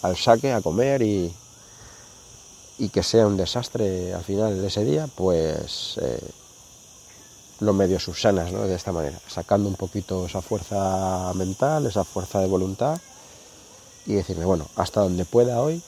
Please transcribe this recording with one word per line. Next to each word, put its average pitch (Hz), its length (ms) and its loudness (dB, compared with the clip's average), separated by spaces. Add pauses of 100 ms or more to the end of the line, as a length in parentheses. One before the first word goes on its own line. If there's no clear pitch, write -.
al 90 100 2
saque 123 380 4
a 107 80 2
comer 123 400 2
y, 98 320 2 (1400)
y 104 120 -2
que 98 140 0
sea 113 240 6
un 101 100 2
desastre 95 760 -2
al 87 100 -6
final 101 380 0
de 101 60 -2
ese 101 180 -2
día, 151 300 0
pues, 80 840 0
eh, 64 300 -4 (1300)
lo 104 120 4
medio 95 260 4
subsanas, 90 520 2
¿no? 104 120 -4
De 95 120 0
esta 87 160 -6
manera, 82 260 -4 (100)
sacando 101 420 0
un 95 60 -4
poquito 92 500 -6
esa 92 160 -8
fuerza 95 920 -2
mental, 131 500 0
esa 104 180 0
fuerza 92 360 -4
de 95 80 2
voluntad 95 520 0 (1040)
y 104 80 -2
decirme, 90 320 -2
"Bueno, 85 300 2
hasta 90 260 0
donde 90 240 0
pueda 120 360 4
hoy 160 260 0